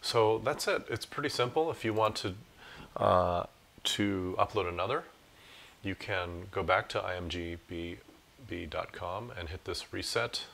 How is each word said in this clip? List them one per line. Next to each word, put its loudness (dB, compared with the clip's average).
So 6
that's 0
it. 2
It's -4
pretty -4
simple. 2
If -6
you 2
want 4
to, -4
uh, 6
to 0
upload 2
another, 0
you -2
can -4
go 0
back 4
to 0
I -2
M -4
G -4
B -6
B -6
dot -6
com -8
and -8
hit -10
this -8
reset -2